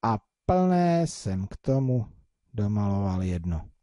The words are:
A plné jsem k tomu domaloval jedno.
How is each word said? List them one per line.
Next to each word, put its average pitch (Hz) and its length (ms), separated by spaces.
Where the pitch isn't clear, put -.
A 113 160
plné 175 600
jsem 95 400
k - 100
tomu 131 480
domaloval 101 680
jedno. 87 460